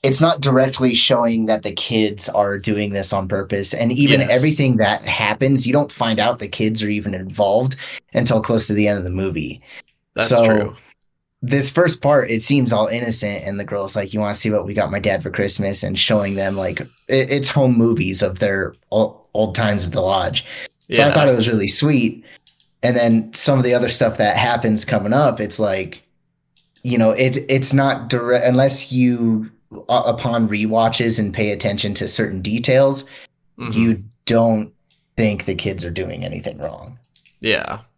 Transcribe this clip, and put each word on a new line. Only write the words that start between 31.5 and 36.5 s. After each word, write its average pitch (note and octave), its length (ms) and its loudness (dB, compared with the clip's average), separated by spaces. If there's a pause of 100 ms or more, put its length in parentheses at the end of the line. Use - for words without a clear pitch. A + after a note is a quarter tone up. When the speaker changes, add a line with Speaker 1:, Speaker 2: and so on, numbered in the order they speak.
Speaker 1:
attention G2+ 440 -4
to F#2 120 -4
certain F#2+ 340 -2
details, C3 640 0 (540)
Speaker 2:
Mm-hmm. A#2+ 140 -8
Speaker 1:
you A2 320 0 (220)
don't A2+ 460 2 (440)
think G#2 280 0
the F#2+ 120 -4
kids F#2 280 -6
are F2+ 60 -8
doing F2+ 340 -8
anything - 360 -10